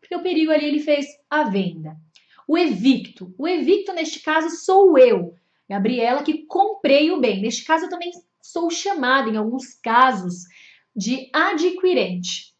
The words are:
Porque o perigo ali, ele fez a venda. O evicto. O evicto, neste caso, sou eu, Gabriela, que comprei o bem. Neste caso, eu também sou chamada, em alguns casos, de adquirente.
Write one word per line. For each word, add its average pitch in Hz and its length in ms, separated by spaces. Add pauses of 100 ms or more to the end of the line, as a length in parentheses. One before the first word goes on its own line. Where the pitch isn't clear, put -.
Porque - 140
o 349 60
perigo 320 300
ali, 294 140
ele 294 140
fez 294 260 (240)
a - 140
venda. 165 520 (500)
O 311 120
evicto. 233 800
O 294 100
evicto, 359 460
neste 320 260
caso, 320 300
sou 370 480
eu, 208 380 (340)
Gabriela, 233 540
que 311 240
comprei 339 640
o 294 100
bem. 208 180
Neste 220 240
caso, 320 220
eu - 40
também 349 220 (300)
sou 339 300
chamada, 269 580
em 214 80
alguns 233 380
casos, 226 680 (480)
de 240 380
adquirente. 311 1300